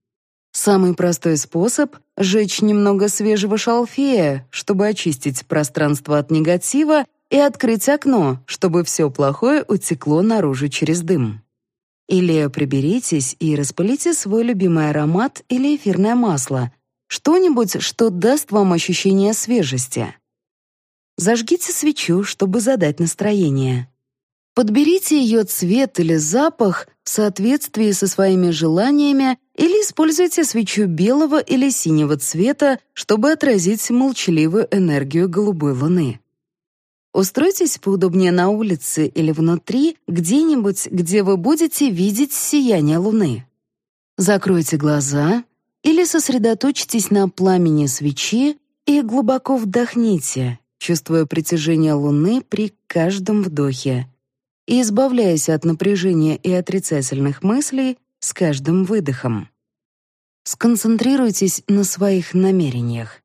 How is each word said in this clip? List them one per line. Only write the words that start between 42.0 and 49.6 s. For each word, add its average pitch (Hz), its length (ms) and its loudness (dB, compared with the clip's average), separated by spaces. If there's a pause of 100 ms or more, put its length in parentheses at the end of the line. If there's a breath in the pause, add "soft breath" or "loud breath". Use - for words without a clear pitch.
сияние 180 640 2
луны. 190 480 0 (720)
Закройте 185 580 2
глаза 147 640 0 (400)
или 320 220 4
сосредоточьтесь 247 1080 0
на 202 200 4
пламени 175 560 2
свечи 208 720 -2 (260)
и 294 160 2
глубоко 262 560 0
вдохните, 214 1000 -2 (180)